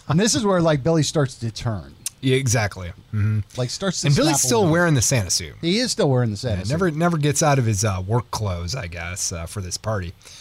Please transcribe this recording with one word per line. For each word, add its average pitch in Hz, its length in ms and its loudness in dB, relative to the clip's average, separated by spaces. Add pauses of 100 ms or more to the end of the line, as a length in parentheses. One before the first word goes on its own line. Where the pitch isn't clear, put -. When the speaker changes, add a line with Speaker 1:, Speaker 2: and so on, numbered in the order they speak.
Speaker 1:
And 147 100 2
this 220 160 2
is 285 100 0
where, 185 180 4
like, 151 200 2
Billy 165 200 4
starts 139 380 0
to 117 100 -4
turn. 95 440 -6 (280)
Speaker 2:
Yeah, 131 140 2
exactly. 107 520 0 (240)
Mm-hmm. 107 280 0 (180)
Speaker 1:
Like, 127 100 -2
starts - 320 -4
to 139 60 -2
Speaker 2:
And 143 100 4
Billy's 302 240 2
Speaker 1:
snap - 60 0
Speaker 2:
still 233 160 2
Speaker 1:
away. 170 100 4
Speaker 2:
wearing 170 220 4
the 120 80 4
Santa 110 280 0
suit. 76 300 -4
Speaker 1:
He 175 180 0
is 247 140 -2
still 185 160 2
wearing 123 220 2
the 101 80 -4
Santa 113 200 -2
Speaker 2:
Yeah, 92 40 -6
Speaker 1:
suit. 104 80 -4
Speaker 2:
never, 175 200 2
never 165 280 2
gets 147 240 2
out 143 160 4
of 120 80 2
his, 107 180 0
uh, 92 220 -2
work 117 240 -2
clothes, 90 440 -4
I 87 120 -8
guess, 85 460 -8
uh, 85 120 -8
for 101 160 -10
this 90 160 -8
party. 98 380 -4 (260)